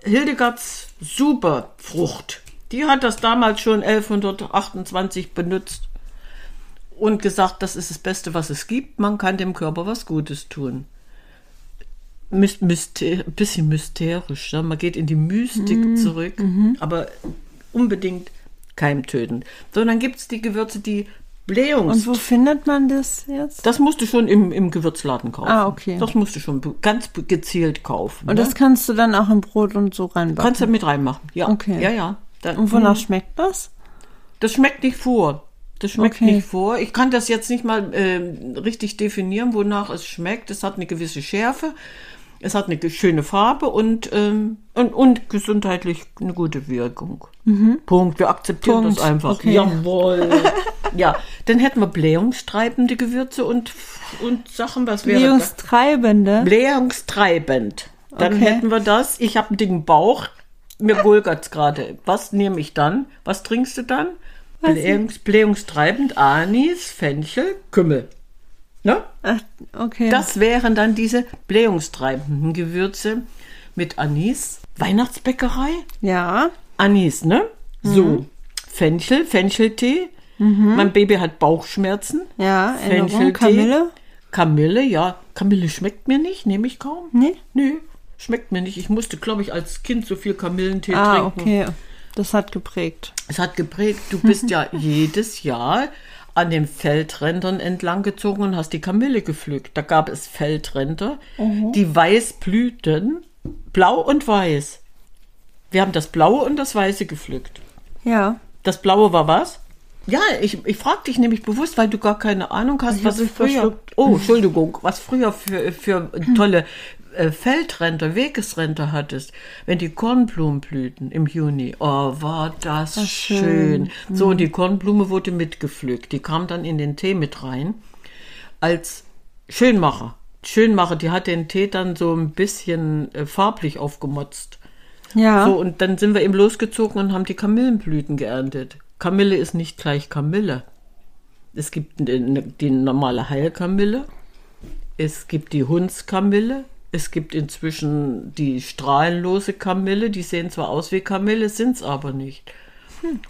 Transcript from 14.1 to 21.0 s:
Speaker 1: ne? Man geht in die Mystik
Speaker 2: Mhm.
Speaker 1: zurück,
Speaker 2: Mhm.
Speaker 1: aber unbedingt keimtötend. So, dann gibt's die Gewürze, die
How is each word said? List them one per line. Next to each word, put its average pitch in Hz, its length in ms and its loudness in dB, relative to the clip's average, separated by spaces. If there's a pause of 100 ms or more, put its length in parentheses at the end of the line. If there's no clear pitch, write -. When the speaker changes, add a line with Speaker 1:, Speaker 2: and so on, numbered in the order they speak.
Speaker 1:
ne? 156 100 -2
Man 160 140 -4
geht 170 180 -4
in 160 100 -4
die 156 100 0
Mystik 208 720 0
Speaker 2:
Mhm. 233 120 2
Speaker 1:
zurück, 175 420 -2
Speaker 2:
Mhm. 208 400 2
Speaker 1:
aber 156 280 -4 (680)
unbedingt 190 580 -2 (440)
keimtötend. 135 720 -2 (280)
So, 226 120 2
dann 226 140 2
gibt's 254 280 -6
die 220 140 -10
Gewürze, 220 380 -4
die 208 260 -4 (400)